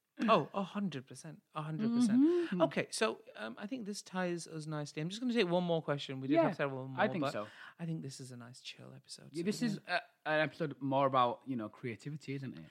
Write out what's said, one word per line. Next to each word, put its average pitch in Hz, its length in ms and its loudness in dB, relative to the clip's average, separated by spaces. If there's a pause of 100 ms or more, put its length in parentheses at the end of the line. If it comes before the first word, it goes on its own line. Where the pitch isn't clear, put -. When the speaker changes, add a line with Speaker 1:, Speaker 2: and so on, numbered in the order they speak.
(280)
Speaker 1:
Oh, 190 240 6
a 196 100 -2
hundred 170 440 -6
percent, 147 320 -16 (160)
a 156 80 -4
hundred 160 340 -2
percent. 240 240 6
Speaker 2:
Mm-hmm. 330 440 4
Speaker 1:
Okay, 156 260 0
so, - 260 0 (220)
um, 220 200 -8
I - 80 -8
think 240 200 -8
this 202 160 -8
ties 175 440 -4
us 156 200 -10
nicely. 151 340 -6
I'm 160 80 -2
just 214 140 -8
gonna 247 100 0
take 220 180 4
one 180 140 4
more 165 160 2
question. 139 400 -4
We 135 80 -4
did 135 60 4
Speaker 2:
Yeah, 330 140 8
Speaker 1:
have 175 80 -2
several 135 300 -2
more, 135 160 -4
Speaker 2:
I 208 60 6
think 175 160 0
Speaker 1:
but 143 80 0
Speaker 2:
so. 104 140 -4 (340)
Speaker 1:
I 170 60 -4
think 160 160 -4
this 135 180 -10
is 127 100 -12
a 127 60 -14
nice 120 240 -16
chill 131 340 -14
episode, - 380 -18
Speaker 2:
Yeah, 151 80 -6
Speaker 1:
so 170 60 -2
Speaker 2:
this 214 160 0
Speaker 1:
we're 247 60 2
Speaker 2:
is 202 100 0
Speaker 1:
gonna 175 220 -2 (260)
Speaker 2:
a, - 40 0
an 151 120 6
episode 147 380 -2
more 139 260 4
about, 127 400 4
you 131 100 -4
know, 107 140 -4
creativity, 139 640 -8
isn't 131 240 -8
it? 80 120 -14